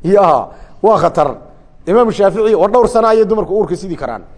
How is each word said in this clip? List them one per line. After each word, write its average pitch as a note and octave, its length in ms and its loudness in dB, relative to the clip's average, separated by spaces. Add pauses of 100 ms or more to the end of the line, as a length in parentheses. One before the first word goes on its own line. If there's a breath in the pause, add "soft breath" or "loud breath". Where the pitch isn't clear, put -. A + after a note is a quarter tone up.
Yaa, E3+ 440 2 (360 loud breath)
waa G#3+ 140 2
khatar. D#3 400 -2 (500)
Imaamu A3 240 2
Shaafici, G3+ 440 0
war F3+ 140 2
dhowr A#3 200 2
sano A3+ 180 0
ayay A3 180 2
dumarku G3+ 300 -4
uurka F3+ 220 -2
sidi F3+ 180 -10
karaan. A#2+ 280 -10 (140)